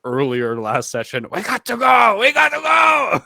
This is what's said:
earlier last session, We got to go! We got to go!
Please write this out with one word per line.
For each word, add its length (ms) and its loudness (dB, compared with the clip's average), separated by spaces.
earlier 560 -2
last 300 -4
session, 400 -6
We 120 -6
got 240 -6
to 100 -6
go! 440 4
We 120 2
got 180 2
to 100 -6
go! 640 2